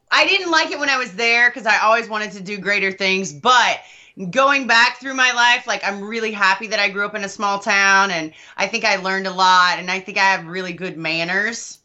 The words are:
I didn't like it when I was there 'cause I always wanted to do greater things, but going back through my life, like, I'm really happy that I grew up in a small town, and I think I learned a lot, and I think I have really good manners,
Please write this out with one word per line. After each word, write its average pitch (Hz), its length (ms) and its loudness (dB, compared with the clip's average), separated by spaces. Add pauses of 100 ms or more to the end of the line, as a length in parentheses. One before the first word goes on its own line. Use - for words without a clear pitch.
(100)
I 302 160 4
didn't 370 240 0
like 320 200 2
it 311 80 -6
when 285 100 -2
I 269 80 2
was 247 180 -4
there 233 360 2
'cause 240 160 -8
I 208 120 4
always 214 300 2
wanted 214 240 -6
to 208 80 -14
do 202 180 -8
greater 196 340 -2
things, 190 400 -2
but 214 480 2 (500)
going 269 360 2
back 233 340 4
through 269 140 -10
my 254 180 2
life, 240 340 2
like, 208 180 -4
I'm 202 180 -4
really 220 300 -6
happy 202 360 0
that 208 100 -2
I 202 120 2
grew 202 140 -4
up 202 100 -6
in 202 100 -6
a 196 40 -6
small 202 300 -4
town, 196 520 4
and 160 220 -6 (240)
I 196 100 -2
think 220 180 -4
I 208 120 2
learned 190 300 -4
a 190 60 -4
lot, 180 460 4
and 180 120 -6
I 190 100 -4
think 196 180 -8
I 196 140 4
have 170 140 -4
really 180 280 -8
good 170 240 -10
manners, 170 880 -4